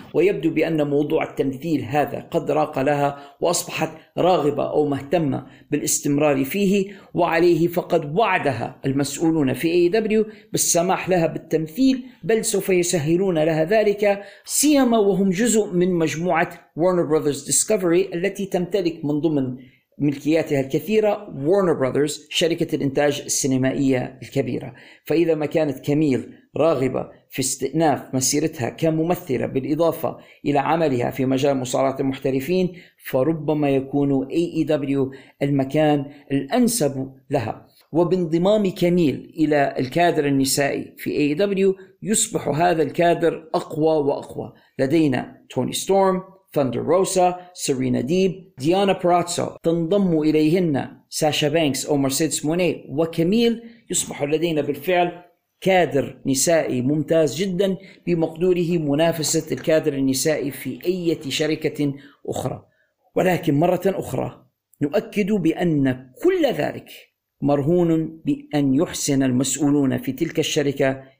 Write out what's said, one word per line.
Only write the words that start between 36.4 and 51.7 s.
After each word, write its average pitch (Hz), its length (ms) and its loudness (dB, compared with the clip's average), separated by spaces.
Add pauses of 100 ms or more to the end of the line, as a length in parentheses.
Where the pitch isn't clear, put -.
لها. 113 360 -4 (260)
وبانضمام 175 800 2
كاميل 175 680 0
إلى 147 400 2
الكادر 151 480 2
النسائي 135 680 0
في - 140 -8
إيه 147 180 0
إي 147 60 0
دبليو 196 420 2 (260)
يصبح - 460 -2
هذا 160 340 2
الكادر 160 720 0
أقوى 156 520 0
وأقوى. - 460 -6 (260)
لدينا 139 580 0 (140)
توني - 220 -4
ستورم، 190 500 2 (300)
ثاندر 123 280 0
روسا، 180 560 2 (180)
سيرينا 127 460 -2
ديب، 180 580 -2
ديانا 185 340 2 (120)
براتسو، 175 420 2 (160)
تنضم 170 580 2
إليهن 156 680 2 (200)
ساشا 151 400 0
بانكس 147 380 0